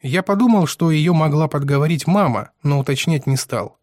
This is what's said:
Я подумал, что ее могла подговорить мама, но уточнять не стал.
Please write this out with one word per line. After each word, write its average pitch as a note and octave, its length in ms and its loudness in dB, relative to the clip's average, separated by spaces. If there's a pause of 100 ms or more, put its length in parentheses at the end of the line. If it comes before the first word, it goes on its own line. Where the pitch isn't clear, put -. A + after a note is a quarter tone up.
Я D3+ 220 -2
подумал, G3+ 440 2
что E3 240 0
ее D#3 220 2
могла D#3 340 2
подговорить C#3+ 580 -2
мама, D#3+ 460 0 (120)
но C#3+ 160 0
уточнять C#3 480 -2
не C3+ 100 0
стал. - 460 -8